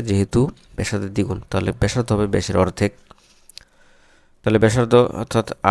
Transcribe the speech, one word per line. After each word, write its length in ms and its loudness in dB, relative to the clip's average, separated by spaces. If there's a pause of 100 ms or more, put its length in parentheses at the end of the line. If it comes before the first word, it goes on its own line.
যেহেতু 320 0 (340)
ব্যাসার্ধের 400 -6
দ্বিগুণ, 240 -2 (100)
তাহলে 200 -2 (120)
ব্যাসার্ধ 340 -2
হবে 180 0
ব্যাসের 300 -2
অর্ধেক। 280 -2 (1500)
তাহলে 220 2
ব্যাসার্ধ 300 2 (280)
অর্থাৎ 260 -2 (240)